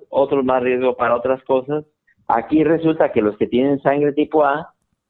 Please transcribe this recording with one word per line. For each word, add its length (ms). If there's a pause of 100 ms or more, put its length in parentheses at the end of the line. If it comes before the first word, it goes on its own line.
otros 360
más 160
riesgo 340
para 200
otras 280
cosas. 400 (440)
Aquí 380
resulta 480
que 80
los 160
que 100
tienen 340
sangre 300
tipo 340
A 280 (360)